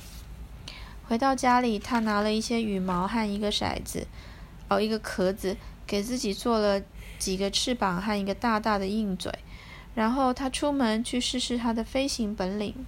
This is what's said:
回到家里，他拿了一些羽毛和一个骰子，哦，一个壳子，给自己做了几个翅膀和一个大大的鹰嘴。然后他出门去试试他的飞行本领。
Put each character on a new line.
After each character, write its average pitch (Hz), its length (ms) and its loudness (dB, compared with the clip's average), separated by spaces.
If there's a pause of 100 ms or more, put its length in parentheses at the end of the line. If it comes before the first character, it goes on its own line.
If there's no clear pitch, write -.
(1080)
回 233 120 2
到 269 160 4
家 247 260 6
里， 233 180 2
他 240 220 0
拿 214 200 2
了 214 120 4
一 220 80 2
些 233 220 0
羽 202 180 0
毛 185 260 2
和 214 240 0
一 202 80 -2
个 208 140 0
骰 202 320 -2
子， - 220 -6 (600)
哦， 196 120 4
一 214 80 2
个 220 100 0
壳 190 320 0
子， 196 280 -2 (280)
给 202 160 0
自 247 140 -2
己 233 160 0
做 233 260 2
了 202 220 4 (380)
几 185 180 0
个 196 140 0
翅 247 240 0
膀 185 260 2
和 208 180 0
一 196 60 -2
个 196 100 0
大 220 240 2
大 214 200 2
的 196 80 0
鹰 208 280 0
嘴。 - 160 -4 (640)
然 220 160 4
后 254 220 4
他 262 160 -2
出 294 240 0
门 233 320 2
去 247 160 0
试 254 180 -2
试 247 200 0
他 233 160 2
的 226 100 0
飞 269 240 0
行 214 260 -2
本 196 240 -2
领。 202 160 -4 (140)